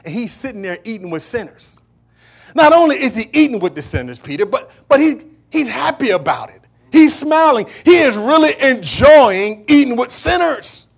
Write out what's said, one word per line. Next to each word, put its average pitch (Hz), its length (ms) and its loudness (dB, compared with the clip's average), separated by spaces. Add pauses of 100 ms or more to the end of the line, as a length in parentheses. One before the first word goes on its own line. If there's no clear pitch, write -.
and 160 80 -14
he's 226 200 -10
sitting 226 300 -14
there 175 220 -10
eating 190 260 -14
with 160 120 -10
sinners?" - 560 -14 (760)
Not 302 180 4
only 330 280 4
is 262 140 -4
he 220 180 -8
eating 277 280 0
with 165 140 -4
the 147 80 -12
sinners, 123 360 -10
Peter, 147 280 -6
but, - 240 -8 (180)
but 277 120 4
he, 302 200 0 (300)
he's 294 180 -4
happy 262 420 -4
about 147 400 -4
it. - 120 -20 (280)
He's 302 240 4
smiling. 302 520 0 (180)
He 349 140 6
is 262 180 0
really 294 440 0
enjoying 214 1080 2
eating 277 280 2
with 247 140 -4
sinners. 330 760 -6 (120)